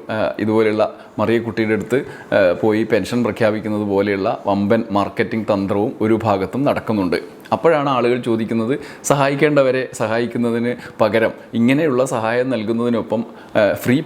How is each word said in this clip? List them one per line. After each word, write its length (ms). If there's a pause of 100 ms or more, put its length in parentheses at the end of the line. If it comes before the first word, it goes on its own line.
ആ, 300
ഇതുപോലെയുള്ള 580 (220)
മറിയക്കുട്ടിയുടെ 540
അടുത്ത്, 280 (200)
ആ, 400
പോയി 220
പെൻഷൻ 400
പ്രഖ്യാപിക്കുന്നത് 640
പോലെയുള്ള 500 (100)
വമ്പൻ 440
മാർക്കറ്റിംഗ് 460
തന്ത്രവും 540 (100)
ഒരു 220
ഭാഗത്തും 400
നടക്കുന്നുണ്ട്. 540 (340)
അപ്പോഴാണ് 380
ആളുകൾ 300
ചോദിക്കുന്നത് 600 (240)
സഹായിക്കേണ്ടവരെ 920
സഹായിക്കുന്നതിന് 800 (260)
പകരം 300 (220)
ഇങ്ങനെയുള്ള 520
സഹായം 440
നൽകുന്നതിനൊപ്പം, 760 (340)
ആ, 140
ഫ്രീ 320